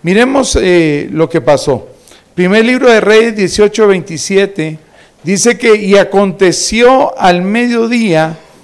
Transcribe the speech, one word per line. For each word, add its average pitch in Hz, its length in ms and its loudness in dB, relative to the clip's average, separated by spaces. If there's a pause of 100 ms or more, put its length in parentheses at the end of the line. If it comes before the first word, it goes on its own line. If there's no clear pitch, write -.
Miremos, 247 580 0
eh, 160 500 0
lo 156 160 -2
que 160 140 -4
pasó. 135 480 0 (440)
Primer 196 320 0
libro 254 260 2
de 214 100 4
Reyes 220 340 0
dieciocho 208 520 0
veintisiete 185 920 -4 (460)
dice 196 340 0
que, 220 180 2
"Y 196 220 2
aconteció 196 1200 0
al 180 220 2
mediodía 226 960 -2 (260)